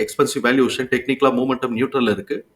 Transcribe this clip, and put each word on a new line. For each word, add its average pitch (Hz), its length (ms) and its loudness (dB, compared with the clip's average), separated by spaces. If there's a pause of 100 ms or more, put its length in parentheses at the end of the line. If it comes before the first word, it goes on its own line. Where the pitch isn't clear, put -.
எக்ஸ்பென்சிவ் 139 420 -2
வேல்யூவேஷன், 127 480 2
டெக்னிக்கலா 131 360 2 (100)
மூமெண்டம் 127 380 -2
நியூட்ரல்ல 131 320 0
இருக்கு. 101 460 -4